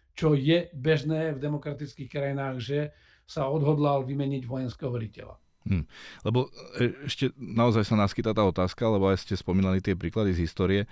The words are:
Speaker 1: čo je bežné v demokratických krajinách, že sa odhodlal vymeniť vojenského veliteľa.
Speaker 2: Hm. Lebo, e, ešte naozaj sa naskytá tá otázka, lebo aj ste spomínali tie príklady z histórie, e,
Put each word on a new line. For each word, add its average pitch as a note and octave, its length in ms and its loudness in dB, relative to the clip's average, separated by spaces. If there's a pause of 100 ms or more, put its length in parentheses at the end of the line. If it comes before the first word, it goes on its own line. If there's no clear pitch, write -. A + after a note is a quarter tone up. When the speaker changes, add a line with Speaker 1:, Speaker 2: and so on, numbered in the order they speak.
(140)
Speaker 1:
čo D3+ 220 4
je E3 400 2
bežné D#3 580 0
v C3 80 -8
demokratických C#3+ 680 -6
krajinách, C#3 520 -4
že C#3 180 -2 (480)
sa C#3 220 -4
odhodlal C#3+ 560 2
vymeniť C#3 420 -2
vojenského B2+ 460 -6
veliteľa. A2+ 440 -8 (240)
Speaker 2:
Hm. E2+ 240 -2 (400)
Lebo, A#2+ 240 0 (320)
e, B2 240 0
ešte C3 320 -4
naozaj A2+ 480 2
sa - 80 -2
naskytá A2 400 2
tá G#2+ 160 0
otázka, F2+ 400 0
lebo G2 240 4
aj - 160 -2
ste F#2+ 80 -2
spomínali F#2+ 480 2
tie G2+ 80 0
príklady F#2 400 0
z E2+ 160 0
histórie, F#2+ 360 2
e, - 80 -8